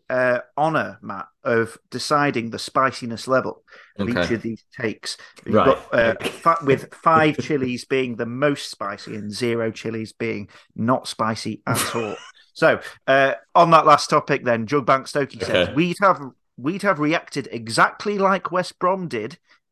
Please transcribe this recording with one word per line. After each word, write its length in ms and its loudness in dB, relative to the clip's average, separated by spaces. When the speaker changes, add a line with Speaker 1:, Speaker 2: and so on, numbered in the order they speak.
Speaker 1:
uh, 300 0
honour, 440 -2
Matt, 260 -12
of 340 0
deciding 600 0
the 80 -8
spiciness 680 -4
level 380 0
of 120 -2
each 60 -2
Speaker 2:
Okay. 180 0
Speaker 1:
of 80 -4
these 220 -8
takes. 380 -8
You've 80 0
Speaker 2:
Right. 120 4
Speaker 1:
got, 280 2
uh, 260 4
Speaker 2:
Okay. 80 -6
Speaker 1:
fa-, 360 0
with 300 0
five 440 4
Speaker 2:
<laughs> 40 -4
Speaker 1:
chilies 440 -4
being 300 -2
the 100 -4
most 440 -2
spicy 460 -10
and 160 -10
zero 380 -2
chilies 420 -8
being 360 -6
not 320 0
spicy 580 -4
at 100 0
Speaker 2:
<laughs> 200 -4
Speaker 1:
all. 200 -4
So, 280 2
uh, 280 4
on 160 6
that 160 8
last 240 6
topic 340 0
then, 220 0
Jug 180 0
Bank 220 2
Stokey 360 -4
says, 260 2
Speaker 2:
Okay. 60 -10
Speaker 1:
"We'd 260 0
have, 220 4
we'd 260 -6
have 160 0
reacted 540 -2
exactly 640 0
like 340 0
West 280 -4
Brom 300 0
did 280 -6